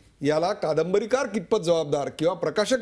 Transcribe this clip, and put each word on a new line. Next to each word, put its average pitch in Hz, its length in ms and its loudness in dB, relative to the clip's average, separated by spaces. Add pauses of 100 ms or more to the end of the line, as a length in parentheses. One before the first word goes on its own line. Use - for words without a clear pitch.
(200)
याला 156 320 2
कादंबरीकार 202 720 0
कितपत 208 320 0
जबाबदार 151 600 0
किंवा 170 160 0
प्रकाशक 202 480 0